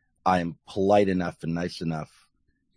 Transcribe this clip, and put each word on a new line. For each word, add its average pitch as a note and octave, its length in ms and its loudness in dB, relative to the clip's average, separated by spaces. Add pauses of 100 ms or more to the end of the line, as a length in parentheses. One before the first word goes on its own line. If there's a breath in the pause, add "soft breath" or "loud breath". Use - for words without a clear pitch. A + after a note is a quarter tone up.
(260)
I'm F2 300 0 (100)
polite G2+ 420 4
enough F2 340 -2
and E2 120 -4
nice E2+ 280 -6
enough, D#2+ 280 -6 (680)